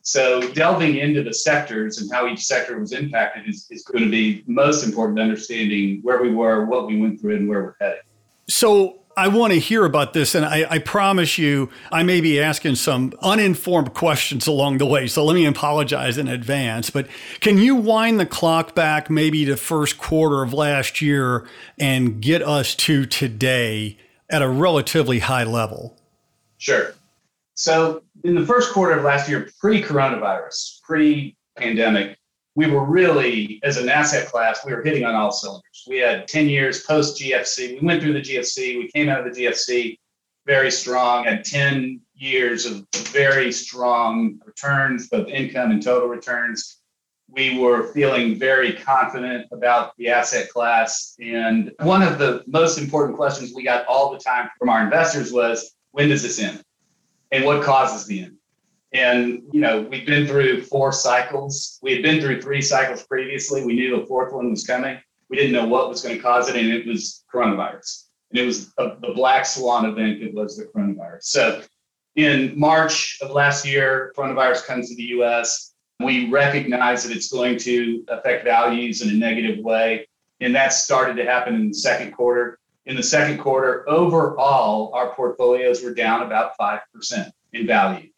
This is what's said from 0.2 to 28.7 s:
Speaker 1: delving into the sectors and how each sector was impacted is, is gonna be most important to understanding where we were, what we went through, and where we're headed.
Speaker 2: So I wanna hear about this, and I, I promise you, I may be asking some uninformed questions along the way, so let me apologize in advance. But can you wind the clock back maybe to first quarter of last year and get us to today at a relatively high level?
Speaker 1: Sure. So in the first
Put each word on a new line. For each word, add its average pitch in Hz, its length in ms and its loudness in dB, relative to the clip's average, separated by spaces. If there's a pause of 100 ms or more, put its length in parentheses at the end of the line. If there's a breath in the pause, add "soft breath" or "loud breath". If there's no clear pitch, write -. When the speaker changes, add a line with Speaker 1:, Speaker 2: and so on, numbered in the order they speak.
Speaker 1:
delving 160 440 2
into 147 260 0
the 113 120 -6
sectors 110 640 -2
and 104 120 -8
how 123 180 -2
each - 180 -8
sector 120 340 -2
was 107 120 -6
impacted 117 540 -4
is, 104 240 -10
is - 140 -16
gonna 113 240 0
be 107 380 0
most 139 380 2
important 110 340 -2
to 110 60 0
understanding 104 760 -2
where 123 220 2
we 120 80 2
were, 110 340 2
what 113 220 -2
we 107 120 -2
went 107 220 0
through, 104 160 -2
and 101 100 0
where 101 160 -2
we're 90 160 -10
headed. 101 220 -4 (480)
Speaker 2:
So 202 460 4 (220)
I 190 100 2
wanna 208 300 4
hear 214 280 2
about 147 280 0
this, 156 240 0
and 156 100 2
I, 151 240 0
I 165 80 0
promise 190 600 0
you, 143 320 0 (200 loud breath)
I 165 140 2
may 180 160 4
be 156 200 4
asking 151 360 0
some 131 440 0
uninformed 185 720 2
questions 143 540 0
along 139 320 2
the 143 80 2
way, 131 220 2
so 147 160 2
let 160 100 4
me 180 100 6
apologize 139 760 0
in 139 100 -4
advance. 123 600 -4
But 139 200 -4 (320 loud breath)
can 208 180 6
you 247 160 8
wind 220 460 2
the 170 60 2
clock 165 500 0
back 156 340 2
maybe 156 360 2
to 139 100 0
first 151 420 -2
quarter 151 460 2
of 120 80 -4
last 143 500 0
year 131 460 0 (320 loud breath)
and 127 420 2
get 160 200 2
us 147 340 0
to 139 300 2
today 113 920 -2 (320 soft breath)
at 156 100 2
a 135 80 2
relatively 135 680 2
high 123 240 0
level? 113 560 -4 (600)
Speaker 1:
Sure. - 360 -2 (600)
So 160 500 0 (180)
in 175 140 2
the 156 100 2
first - 260 2